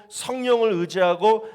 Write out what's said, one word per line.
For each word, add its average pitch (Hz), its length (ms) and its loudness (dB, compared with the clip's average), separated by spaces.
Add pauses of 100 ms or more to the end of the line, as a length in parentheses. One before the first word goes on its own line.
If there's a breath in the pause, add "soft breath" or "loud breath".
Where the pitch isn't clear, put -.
성령을 247 640 -2
의지하고 180 840 0